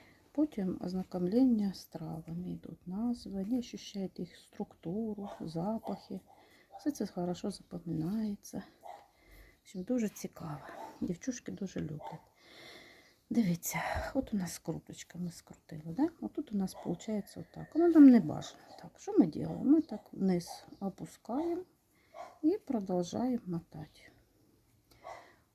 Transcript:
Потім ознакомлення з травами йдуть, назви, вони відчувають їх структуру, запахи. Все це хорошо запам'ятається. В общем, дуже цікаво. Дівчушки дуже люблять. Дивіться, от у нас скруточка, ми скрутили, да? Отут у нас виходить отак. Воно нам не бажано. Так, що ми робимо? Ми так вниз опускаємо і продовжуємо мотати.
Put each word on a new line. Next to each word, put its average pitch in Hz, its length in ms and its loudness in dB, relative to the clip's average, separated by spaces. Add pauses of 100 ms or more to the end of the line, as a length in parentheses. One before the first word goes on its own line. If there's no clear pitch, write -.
(320)
Потім 220 500 0
ознакомлення 190 920 2
з - 120 -14
травами 165 640 -8
йдуть, 170 380 -12
назви, 220 440 -4
вони 196 260 -2
відчувають 196 640 -6
їх 180 160 -8
структуру, 202 960 -8 (100)
запахи. 190 800 -6 (580)
Все - 140 -2
це 214 160 -4
хорошо 175 440 -4
запам'ятається. 180 1040 -4
В - 1080 -18
общем, 185 200 -10
дуже 233 260 0
цікаво. 156 520 -10 (400)
Дівчушки - 500 -4
дуже 180 280 -6
люблять. 156 420 -8 (1080)
Дивіться, 202 500 0 (340)
от 269 200 -2
у 208 40 0
нас 175 160 -2
скруточка, - 680 -10
ми 175 120 -6
скрутили, 160 680 -14
да? 285 100 4 (140)
Отут - 300 -8
у 208 60 -2
нас 185 180 -2 (100)
виходить 202 520 -6
отак. - 380 -12
Воно 339 120 6
нам 311 220 12
не 240 100 12
бажано. - 420 -2 (200)
Так, - 180 -18
що 415 200 0
ми 220 60 8
робимо? 165 380 -4
Ми 302 180 6
так 214 200 -10 (100)
вниз 185 540 0 (140)
опускаємо 277 840 -6 (800)
і 339 160 4
продовжуємо 202 880 0
мотати. 165 560 -8 (1500)